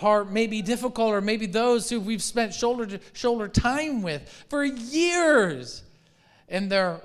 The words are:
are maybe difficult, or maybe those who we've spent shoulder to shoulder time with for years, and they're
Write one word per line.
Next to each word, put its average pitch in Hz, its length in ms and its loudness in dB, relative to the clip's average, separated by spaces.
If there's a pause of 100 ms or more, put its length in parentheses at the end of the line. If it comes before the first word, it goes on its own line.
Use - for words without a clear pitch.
are 208 240 4
maybe 214 360 -2
difficult, 226 520 0
or 202 80 0
maybe 214 240 -2
those 233 440 0
who 240 120 -2
we've 202 200 -4
spent 226 320 -2
shoulder 240 320 -2
to 196 140 -8 (140)
shoulder 233 340 -2
time 269 540 0
with 156 260 -4 (220)
for 285 160 0
years, 262 1160 2 (680)
and 190 200 -2
they're 185 360 0